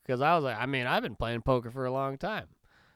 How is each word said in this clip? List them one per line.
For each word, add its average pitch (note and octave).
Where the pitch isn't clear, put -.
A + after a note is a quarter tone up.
'cause B2+
I D#3
was E3
like, A#2
I A#2+
mean, C3
I've F#3
been A3
playing A#2
poker B2+
for C3
a B2+
long C3+
time, F3